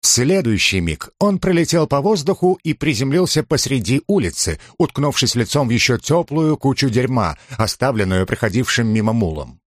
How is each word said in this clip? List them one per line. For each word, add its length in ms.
В 20
следующий 720
миг 280
он 200
пролетел 480
по 160
воздуху 600
и 120
приземлился 680
посреди 640
улицы, 540
уткнувшись 580
лицом 340
в 20
еще 260
теплую 640
кучу 320
дерьма, 480
оставленную 720
проходившим 600
мимо 280
мулом. 560